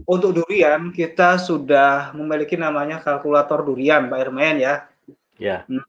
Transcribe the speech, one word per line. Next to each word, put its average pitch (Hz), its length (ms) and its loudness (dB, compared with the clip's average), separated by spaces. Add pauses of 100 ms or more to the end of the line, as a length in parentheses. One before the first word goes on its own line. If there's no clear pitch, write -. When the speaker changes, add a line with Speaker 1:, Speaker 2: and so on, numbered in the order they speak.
Speaker 1:
untuk 180 320 0
durian 170 560 0
kita 180 480 2
sudah 139 720 2
memiliki 151 400 -4
namanya 156 480 -4
kalkulator 147 640 0
durian, 135 480 0
Pak 131 80 -2
Hermain 135 400 -2
ya. 139 240 -2 (560)
Speaker 2:
Ya. 95 240 -6
Speaker 1:
Hmm. 131 240 -8